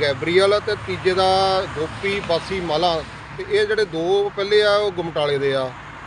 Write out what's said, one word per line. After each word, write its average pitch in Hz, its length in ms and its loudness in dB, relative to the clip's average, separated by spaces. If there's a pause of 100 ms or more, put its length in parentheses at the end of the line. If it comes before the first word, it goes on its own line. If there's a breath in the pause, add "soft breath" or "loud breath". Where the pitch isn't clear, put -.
ਗੈਬਰੀਅਲ 170 680 2
ਤੇ 208 80 -2 (120)
ਤੀਜੇ 185 280 0
ਦਾ 190 480 4 (160)
ਗੋਪੀ 196 500 -4
ਵਾਸੀ 175 320 -2
ਮਾਲਾ। 165 420 0 (360)
ਤੇ 190 120 -8
ਇਹ 208 160 2
ਜਿਹੜੇ 214 180 0
ਦੋ 190 520 0
ਪਹਿਲੇ 208 260 2
ਆ, 208 140 4
ਉਹ 208 160 0
ਗੁਮਟਾਲੇ 156 460 -2
ਦੇ 139 160 0
ਆ। 131 160 -2 (360)